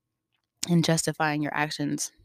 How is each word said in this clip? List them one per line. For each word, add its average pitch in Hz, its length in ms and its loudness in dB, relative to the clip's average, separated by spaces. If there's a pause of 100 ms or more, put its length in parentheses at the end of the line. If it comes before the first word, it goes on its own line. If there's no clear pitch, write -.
(680)
and 170 160 6
justifying 156 580 0
your 143 120 -4
actions. 147 560 -4 (140)